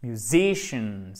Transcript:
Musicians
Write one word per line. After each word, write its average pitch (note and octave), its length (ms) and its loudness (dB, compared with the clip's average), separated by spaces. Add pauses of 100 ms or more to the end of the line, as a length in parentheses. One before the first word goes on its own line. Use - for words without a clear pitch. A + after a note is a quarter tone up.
Musicians A2+ 1200 0